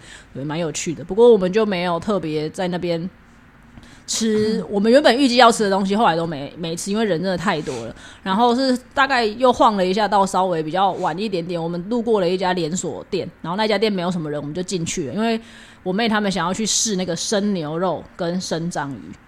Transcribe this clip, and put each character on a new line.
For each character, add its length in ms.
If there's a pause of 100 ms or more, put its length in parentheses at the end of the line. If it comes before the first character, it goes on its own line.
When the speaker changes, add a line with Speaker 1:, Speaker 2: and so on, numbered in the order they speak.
(340)
Speaker 1:
对， 100
蛮 140
有 140
趣 220
的。 80
不 120
过 180
我 60
们 140
就 120
没 180
有 160
特 220
别 300
在 180
那 100
边 300 (960)
吃， 540
Speaker 2:
嗯。 100
Speaker 1:
我 80
们 140
原 100
本 140
预 100
计 100
要 140
吃 140
的 60
东 140
西， 120
后 100
来 80
都 120
没， 320
没 180
吃， 140
因 80
为 60
人 160
真 100
的 60
太 260
多 120 (120)
了。 100 (260)
然 140
后 180
是 240 (140)
大 140
概 180
又 280
晃 240
了 80
一 80
下， 140
到 200
稍 200
微 160
比 80
较 220
晚 260
一 100
点 160
点， 180
我 60
们 200
路 140
过 180
了 80
一 80
家 160
连 240
锁 340
店， 180 (120)
然 100
后 60
那 100
家 120
店 120
没 120
有 80
什 100
么 100
人， 80
我 60
们 100
就 80
进 220
去 240
了， 60
因 60
为 200 (420)
我 100
妹 160
他 120
们 100
想 160
要 60
去 140
试 300
那 100
个 100
生 380
牛 240
肉 240 (140)
跟 240
生 300
章 220
鱼。 80 (280)